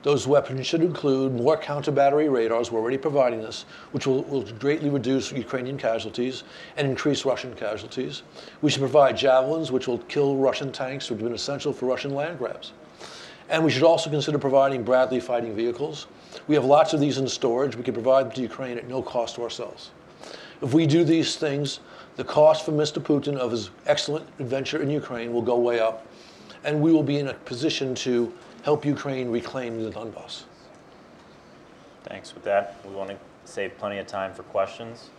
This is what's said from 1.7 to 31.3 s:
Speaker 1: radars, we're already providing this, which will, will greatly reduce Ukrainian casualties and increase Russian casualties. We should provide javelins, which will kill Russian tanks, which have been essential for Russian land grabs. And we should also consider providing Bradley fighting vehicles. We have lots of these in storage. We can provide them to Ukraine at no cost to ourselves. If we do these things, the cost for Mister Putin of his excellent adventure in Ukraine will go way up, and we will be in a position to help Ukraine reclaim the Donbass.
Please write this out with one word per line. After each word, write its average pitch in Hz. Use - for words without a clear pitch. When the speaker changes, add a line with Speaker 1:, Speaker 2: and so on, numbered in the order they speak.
Speaker 1:
radars, 117
we're 113
already 127
providing 131
this, 113
which -
will, 135
will 135
greatly 147
reduce 135
Ukrainian 131
casualties 117
and 147
increase 139
Russian 127
casualties. 117
We 151
should 139
provide 135
javelins, 131
which 127
will 120
kill 139
Russian 135
tanks, 139
which 110
have 110
been 120
essential 139
for 127
Russian 131
land 151
grabs. -
And 160
we 147
should 127
also 165
consider 147
providing 135
Bradley 127
fighting 117
vehicles. 120
We 151
have 131
lots 147
of 156
these 139
in 131
storage. 123
We 120
can 123
provide 127
them 117
to 127
Ukraine 123
at 117
no 127
cost 117
to 120
ourselves. -
If 127
we 160
do 160
these 156
things, 143
the 120
cost 156
for 165
Mister 151
Putin 143
of 123
his 107
excellent 147
adventure 135
in 139
Ukraine 120
will 120
go 120
way 120
up, 113
and 151
we 160
will 156
be 143
in 143
a 120
position 131
to 120
help 147
Ukraine 131
reclaim 117
the 110
Donbass. -